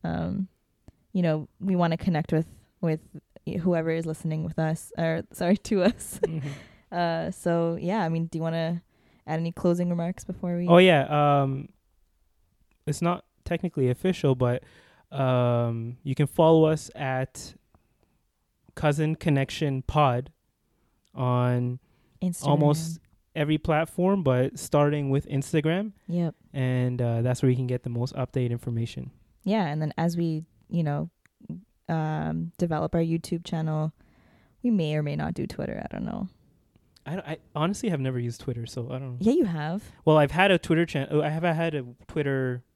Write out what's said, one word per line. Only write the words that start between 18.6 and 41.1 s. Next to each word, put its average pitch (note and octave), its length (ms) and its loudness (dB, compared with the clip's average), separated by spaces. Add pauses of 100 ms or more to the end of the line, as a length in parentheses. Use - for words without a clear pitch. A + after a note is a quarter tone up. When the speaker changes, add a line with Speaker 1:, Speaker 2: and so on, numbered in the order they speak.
Speaker 2:
Cousin D#3 420 0
Connection C#3 680 0
Pod C3 480 2 (840)
on B2 640 0 (440)
Speaker 1:
Instagram. F3+ 240 -4
Speaker 2:
almost D3+ 540 2 (340)
every D3+ 240 0
platform, F3 640 0
but C3 360 2
starting D3 520 2
with C#3 180 0
Instagram. D#3+ 640 0 (160)
Speaker 1:
Yep. E3+ 260 -2 (180)
Speaker 2:
And, B2+ 500 0
uh, A#2 200 0
that's B2+ 200 0
where C3 80 6
you B2+ 60 4
can B2+ 100 -2
get B2 160 -4
the B2 80 -8
most A#2+ 240 -4
updated B2+ 360 -2
information. A#2+ 600 -6 (340)
Speaker 1:
Yeah, G3 220 2
and D3+ 140 -4
then D#3 180 -2
as E3+ 180 0
we, D#3+ 280 -2 (240)
you E3+ 140 0
know, D3+ 280 -2 (800)
um, D#3+ 720 -4
develop E3 360 -2
our E3 60 2
YouTube E3 440 -2
channel, D#3 480 -2 (720)
we A#3+ 80 0
may D#3+ 260 0
or D3+ 60 0
may D3 140 -4
not D#3 180 -4
do - 120 -4
Twitter. - 380 -6
I - 100 -10
don't G1+ 100 -6
know. F#2+ 240 -6 (760)
Speaker 2:
I D3 100 -8
don't, F#3+ 120 -8
I D3+ 120 -8 (160)
honestly F3+ 360 -2
have D#3 100 -2
never C3 180 -2
used A#2+ 220 -6
Twitter, A#2 260 -8
so A#2+ 240 -10
I A#2 80 -6
don't C3 140 -10
know. B2 80 -10
Speaker 1:
Yeah, A3 140 4
you E4+ 100 4
have. E3 380 -4 (220)
Speaker 2:
Well, D#3 140 6
I've C#3+ 140 4
had F#3+ 180 4
a F3+ 80 6
Twitter E3 260 2
chan-, C#3 260 -4